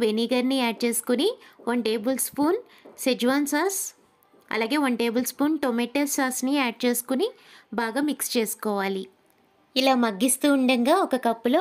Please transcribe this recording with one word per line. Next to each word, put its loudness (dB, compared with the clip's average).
వెనిగర్ని 0
యాడ్ -2
చేసుకుని 0
వన్ 0
టేబుల్ -2
స్పూన్ 0
సెజ్వాన్ 2
సాస్, -2
అలాగే 0
వన్ 0
టేబుల్ 0
స్పూన్ 0
టొమాటో 0
సాస్ని -2
యాడ్ -4
చేసుకుని 0
బాగా -2
మిక్స్ -8
చేసుకోవాలి. -2
ఇలా 4
మగ్గిస్తూ 0
ఉండంగా 4
ఒక 0
కప్పులో 2